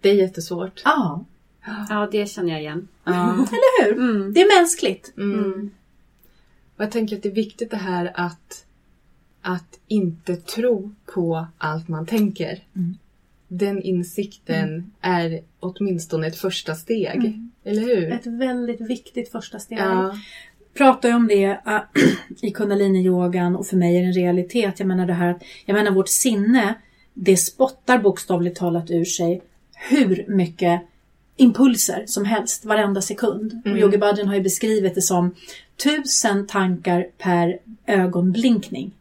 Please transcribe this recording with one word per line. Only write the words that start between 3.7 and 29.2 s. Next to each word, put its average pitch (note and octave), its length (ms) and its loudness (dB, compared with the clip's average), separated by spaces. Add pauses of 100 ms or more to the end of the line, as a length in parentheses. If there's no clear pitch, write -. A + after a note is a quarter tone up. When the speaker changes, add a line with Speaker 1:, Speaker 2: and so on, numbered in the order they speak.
Speaker 2:
hur? G#3+ 180 2
Speaker 3:
Mm. G#3 300 0
Speaker 2:
Det E4 80 6
är G4 180 6
mänskligt. D4+ 580 -2
Speaker 1:
Mm. G3+ 220 -2
Speaker 3:
Mm. G3+ 300 -4 (1080)
Speaker 1:
Och G#3 60 -4
jag G#3 80 -6
tänker A3 240 -4
att G3 80 -12
det G#3 60 0
är F#3+ 40 -8
viktigt A3 380 -4
det A3 60 -6
här F3+ 380 -4
att, - 500 -8 (760)
att F#3 460 -8
inte F3+ 480 -2
tro G#3 560 -2 (220)
på E3 340 -2 (100)
allt D#3+ 300 -6
man D#3+ 180 -6
tänker. G3+ 580 -2 (120)
Speaker 2:
Mm. F3+ 220 -4 (500)
Speaker 1:
Den G3 340 -4
insikten F3 880 -4
Speaker 2:
Mm. E3+ 220 -10 (100)
Speaker 1:
är E3+ 380 -2 (200)
åtminstone F3+ 680 -4
ett E3 100 -8
första - 380 -6
steg. G#3+ 400 -4
Speaker 2:
Mm. A#3 360 -4 (120)
Speaker 1:
Eller G#3+ 180 -4
hur? G#3 300 0
Speaker 2:
Ett A#3 160 -6
väldigt A#3+ 540 -4
viktigt A#3+ 500 -8
första - 280 -12
steg. - 180 -12
Speaker 1:
Ja. F#3+ 400 0 (560)
Speaker 2:
Pratar C4 360 4
ju A#3+ 60 2
om A#3 120 4
det, G3+ 160 4
äh, G#3 380 -2 (600)
<clears throat> - 0 -
i A3 120 -2
kundalini-yogan, F#3 1000 2
och - 120 -6
för F#3+ 100 0
mig F3 200 4
är F3+ 40 4
det F3+ 60 2
en F3+ 60 0
realitet. F3+ 680 0
Jag F#3+ 80 -2
menar F#3 180 0
det F3+ 80 -2
här F3 180 0
att, F3 120 -6 (220)
jag G3+ 80 0
menar G#3 180 2
vårt F#3+ 180 2
sinne, A3+ 680 2 (380)
det F#3+ 240 4
spottar B3+ 600 0
bokstavligt F3+ 580 0
talat E3+ 340 -2
ur E3+ 140 2
sig F3 360 -2 (480)